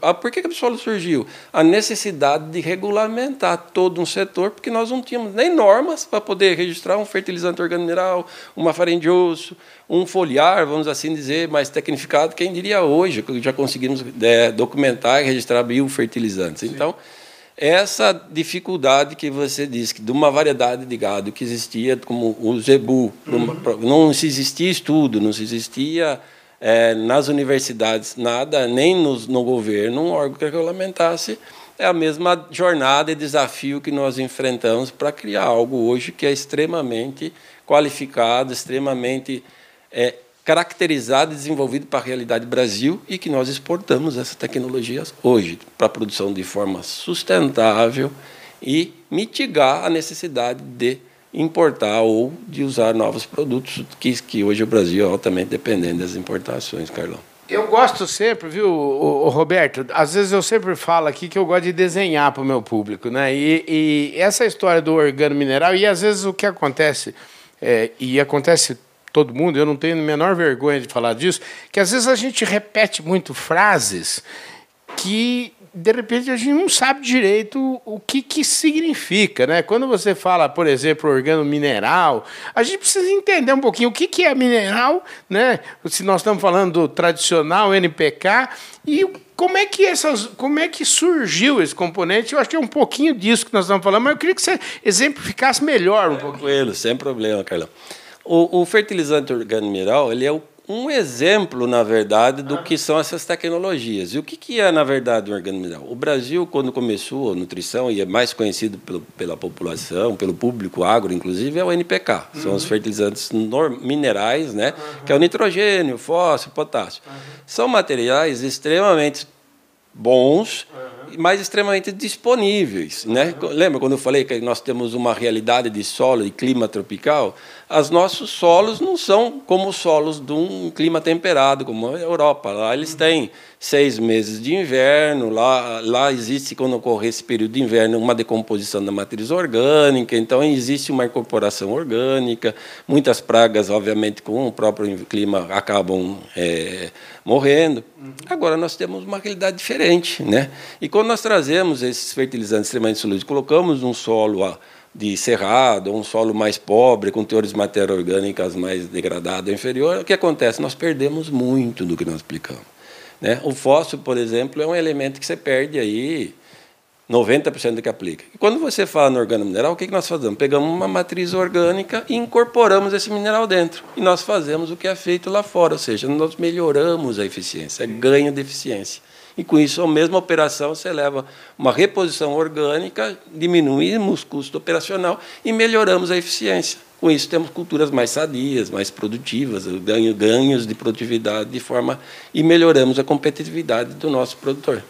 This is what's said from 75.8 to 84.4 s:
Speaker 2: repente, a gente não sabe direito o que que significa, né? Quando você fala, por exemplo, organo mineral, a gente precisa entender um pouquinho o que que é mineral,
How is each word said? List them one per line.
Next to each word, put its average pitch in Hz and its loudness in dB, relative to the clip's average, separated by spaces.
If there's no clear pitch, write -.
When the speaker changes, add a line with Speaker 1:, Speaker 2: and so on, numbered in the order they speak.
Speaker 2:
repente, 240 -2
a 254 0
gente 254 2
não 339 4
sabe 269 2
direito 247 0
o 214 -10
que 269 -4
que 302 -2
significa, 294 2
né? 160 2
Quando 240 0
você 202 2
fala, 175 2
por 160 0
exemplo, 151 2
organo 147 2
mineral, 143 2
a 233 2
gente 330 -2
precisa 381 0
entender 381 2
um 269 2
pouquinho 240 2
o - -4
que 339 -2
que - 0
é 294 2
mineral, 247 2